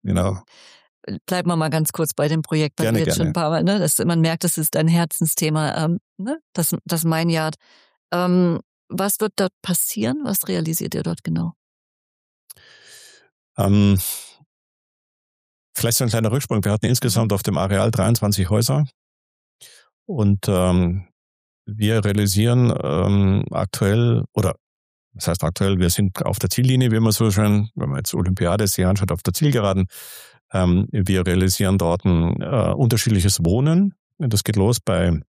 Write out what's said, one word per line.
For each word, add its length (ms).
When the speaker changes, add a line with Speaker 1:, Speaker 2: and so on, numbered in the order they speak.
Speaker 1:
genau. 360
Speaker 2:
Bleiben 220
wir 80
mal 140
ganz 200
kurz 240
bei 140
dem 140
Projekt, 360
weil 60
Speaker 1:
Gerne, 140
Speaker 2:
wir 80
jetzt 100
schon 80
Speaker 1:
gerne. 60
Speaker 2:
ein 20
paar 180
Mal, 140
ne, 160
das, 180
man 220
merkt, 240
das 120
ist 200
ein 100
Herzensthema, 1000
ähm, 140
ne, 220
das, 320
das 180
Mein 260
Yard. 280
Ähm, 480
was 300
wird 160
dort 180
passieren? 600
Was 240
realisiert 480
ihr 80
dort 220
genau? 300
Speaker 1:
Ähm, 420
vielleicht 240
so 60
ein 60
kleiner 200
Rücksprung. 340
Wir 60
hatten 160
insgesamt 460
auf 100
dem 160
Areal 320
dreiundzwanzig 580
Häuser. 380
Und, 400
ähm, 640
wir 380
realisieren, 760
ähm, 720
aktuell, 720
oder 200
was 120
heißt 160
aktuell, 360
wir 120
sind 340
auf 140
der 100
Ziellinie, 440
wie 80
man 120
so 180
schön, 440
wenn 140
man 100
jetzt 160
Olympiade 540
sich 180
anschaut, 240
auf 120
der 120
Zielgeraden. 520
Ähm, 400
wir 340
realisieren 500
dort 280
ein, 360
äh, 360
unterschiedliches 680
Wohnen. 500
Das 260
geht 120
los 240
bei 400